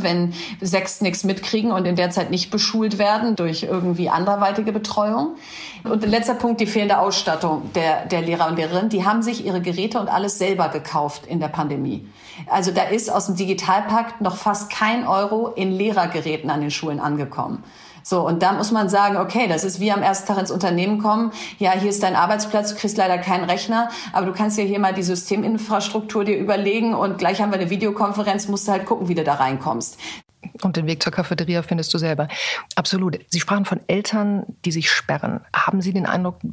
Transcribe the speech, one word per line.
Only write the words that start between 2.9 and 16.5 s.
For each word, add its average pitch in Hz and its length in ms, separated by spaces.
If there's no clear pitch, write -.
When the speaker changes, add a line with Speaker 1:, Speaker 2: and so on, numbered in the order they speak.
Speaker 1:
werden 214 360
durch 165 280
irgendwie 175 480
anderweitige 202 640
Betreuung. 214 640
Und 220 180
der 208 80
letzte 226 240
Punkt, 233 260
die 220 60
fehlende 202 320
Ausstattung 165 760
der, 160 320
der 170 140
Lehrer 165 280
und 165 80
Lehrerinnen. 180 340
Die 190 140
haben 220 180
sich 226 240
ihre 185 160
Geräte 190 380
und 196 80
alles 196 300
selber 185 300
gekauft 147 580
in 175 120
der 151 100
Pandemie. 143 580
Also 185 220
da 185 100
ist 220 280
aus 196 160
dem 190 100
Digitalpakt 190 840
noch 180 160
fast 208 340
kein 226 360
Euro 208 420
in 190 220
Lehrergeräten 170 800